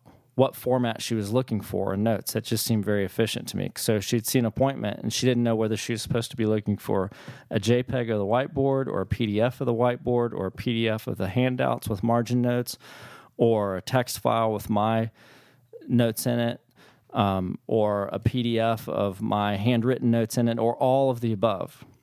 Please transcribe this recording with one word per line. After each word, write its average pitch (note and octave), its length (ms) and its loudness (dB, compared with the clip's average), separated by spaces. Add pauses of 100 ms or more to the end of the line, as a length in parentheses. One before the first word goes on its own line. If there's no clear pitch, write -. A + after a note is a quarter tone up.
(340)
what C3 220 4
format B2 460 0
she - 120 -2
was G#2 160 -2
looking A#2 300 0
for G2 340 -2
in G2+ 80 0
notes. A2 300 0
That G#2 120 -2
just - 200 -2
seemed G#2+ 200 0
very G#2 200 0
efficient - 440 -2
to - 80 -6
me. F#2+ 200 -4
So G#2+ 240 0
she'd A2 260 -2
see - 120 2
an A#2+ 80 2
appointment A#2+ 560 -2
and A2+ 100 -4
she - 140 0
didn't A#2+ 160 4
know A#2 120 2
whether A2 220 0
she - 160 -4
was G#2+ 100 -4
supposed - 280 -2
to - 60 -16
be A2 100 0
looking G#2 320 0
for G2 320 -2 (400)
a A2 100 -2
J A#2+ 220 2
peg B2 280 -4
of G#2+ 80 0
the G2 80 -2
whiteboard C3+ 600 0
or F#2+ 160 -2
a F#2+ 40 -6
P - 200 -2
D G#2 140 0
F B2 200 0
of C3+ 60 -4
the A#2+ 80 2
whiteboard A#2+ 580 0
or F#2+ 140 -4
a F#2 40 -4
P - 220 -4
D A2+ 160 2
F A2 180 -2
of G2+ 120 -4
the F#2+ 100 -2
handouts B2 600 0
with G#2+ 140 -4
margin A#2+ 380 2
notes B2 380 -2 (580)
or G#2+ 400 2
a F2 60 -6
text - 380 -2
file A2+ 320 2
with G#2 180 -4
my A2+ 400 2 (760)
notes A#2 400 2
in A#2+ 120 0
it, A#2 220 -2 (520)
um, F#2+ 540 0
or G#2 400 0
a - 120 -6
P A#2+ 240 0
D A#2 160 0
F A2+ 300 0
of G2 320 -2
my G#2 360 0
handwritten A#2+ 540 2
notes A#2 280 2
in A#2 100 4
it, A#2 100 -2
or A#2 180 2
all C3+ 340 4
of A#2+ 100 -2
the A#2 120 0
above. G2+ 520 -2 (180)